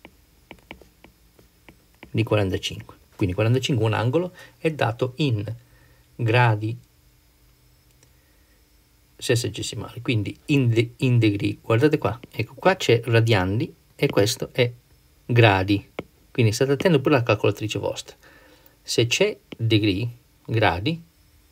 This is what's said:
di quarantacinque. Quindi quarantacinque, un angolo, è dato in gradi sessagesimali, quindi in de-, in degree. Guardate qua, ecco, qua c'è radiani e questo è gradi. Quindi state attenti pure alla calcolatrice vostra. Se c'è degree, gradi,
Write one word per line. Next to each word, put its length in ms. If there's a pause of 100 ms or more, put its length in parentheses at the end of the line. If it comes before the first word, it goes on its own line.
(2000)
di 140
quarantacinque. 720 (180)
Quindi 220
quarantacinque, 480
un 80
angolo, 400 (260)
è 140
dato 440
in 280 (720)
gradi 600 (2500)
sessagesimali, 840
quindi 360 (100)
in 240
de-, 280
in 220
degree. 400
Guardate 380
qua, 200 (120)
ecco, 240
qua 200
c'è 300
radiani 680 (220)
e 140
questo 440
è 200 (520)
gradi. 640 (440)
Quindi 200
state 200
attenti 260
pure 180
alla 80
calcolatrice 540
vostra. 380 (640)
Se 260
c'è 300 (200)
degree, 520 (380)
gradi, 560 (500)